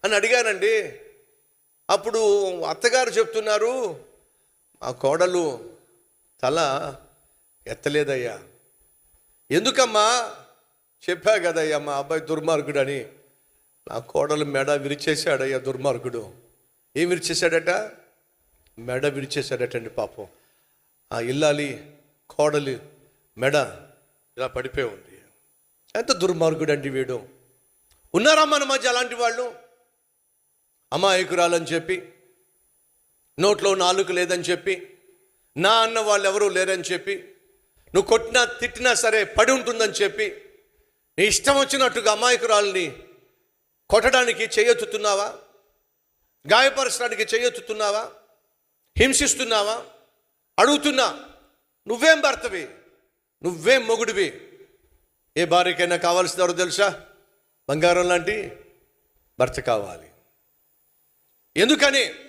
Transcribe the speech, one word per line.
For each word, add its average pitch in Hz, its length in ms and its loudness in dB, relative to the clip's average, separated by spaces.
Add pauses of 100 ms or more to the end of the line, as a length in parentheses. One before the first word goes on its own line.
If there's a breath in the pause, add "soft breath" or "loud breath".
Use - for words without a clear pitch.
అని 214 100 0
అడిగానండి. 208 840 0 (880)
అప్పుడు 202 600 2 (120)
అత్తగారు 233 480 0
చెప్తున్నారు, 220 920 -2 (800)
"మా 123 80 -6
కోడలు 156 840 0 (680)
తల 143 520 -2 (720)
ఎత్తలేదయ్యా." 127 760 -4 (1080)
"ఎందుకమ్మా?" 226 840 2 (760)
"చెప్పా 180 260 2
కదయ్యా 160 420 0
మా 143 180 -6
అబ్బాయి 151 240 -4
దుర్మార్గుడని, 143 920 -4 (760)
నా 117 100 -8
కోడలు 147 460 0
మెడ 139 260 -2
విరిచేశాడయ్యా 143 880 -2
దుర్మార్గుడు." 127 760 -6 (640)
"ఏం 165 120 0
విరిచేశాడట?" 175 880 0 (840)
"మెడ 127 280 -4
విరిచేశాడటండి 127 840 -6
పాపం. 104 360 -8 (840)
ఆ 117 80 -4
ఇల్లాలి 143 760 -2 (340)
కోడలి 147 500 -2 (580)
మెడ 135 160 2 (800)
ఇలా 127 100 -4
పడిపోయి 127 400 -6
ఉంది." 95 360 -14 (720)
ఎంత 233 160 -2
దుర్మార్గుడండి 160 760 0
వీడు. 127 400 -6 (840)
ఉన్నారా 311 300 6
మన 285 200 0
మధ్య 262 240 -2
అలాంటి 247 260 -2
వాళ్ళు? 233 400 -4 (1400)
అమాయకురాలని 175 720 2
చెప్పి, 165 480 -6 (1300)
నోట్లో 196 340 2
నాలుక 185 360 2
లేదని 180 320 -2
చెప్పి, 180 560 -4 (580)
నా 190 160 2
అన్న 226 280 2
వాళ్ళు 202 280 2
ఎవరూ 208 200 2
లేరని 185 340 -2
చెప్పి, 180 520 -8 (600)
నువ్వు 190 140 2
కొట్టినా 226 360 2
తిట్టినా 240 500 -2
సరే 220 300 2
పడి 240 280 2
ఉంటుందని 226 400 0
చెప్పి, 202 500 -2 (760)
నీ 180 60 4
ఇష్టం 269 340 2
వచ్చినట్టుగా 254 540 2
అమాయకురాలని 208 880 0 (840)
కొట్టడానికి 226 560 2
చేయెత్తుతున్నావా? 214 880 0 (1160)
గాయపరచడానికి 247 720 2
చేయెత్తుతున్నావా? 226 880 -2 (840)
హింసిస్తున్నావా? 233 840 2 (760)
అడుగుతున్నా, 269 680 2 (600)
నువ్వేం 302 320 4
భర్తవి? 226 480 -2 (760)
నువ్వేం 190 420 2
మొగుడివి? 214 640 -2 (840)
ఏ 165 80 2
భార్యకైనా 175 520 2
కావాల్సింది 175 460 0
ఎవరో 175 100 2
తెలుసా? 180 540 -2 (640)
బంగారం 175 400 2
లాంటి 180 480 -2 (840)
భర్త 127 220 -2
కావాలి. 101 460 -4 (1500)
ఎందుకని? 262 580 2 (140)